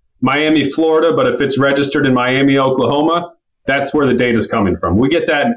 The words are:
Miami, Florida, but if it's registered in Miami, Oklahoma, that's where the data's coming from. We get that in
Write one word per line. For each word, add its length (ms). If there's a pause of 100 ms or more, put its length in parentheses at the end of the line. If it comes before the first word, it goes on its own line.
(200)
Miami, 440
Florida, 500
but 120
if 140
it's 180
registered 480
in 80
Miami, 440
Oklahoma, 720 (340)
that's 280
where 120
the 80
data's 320
coming 320
from. 180
We 120
get 180
that 200
in 100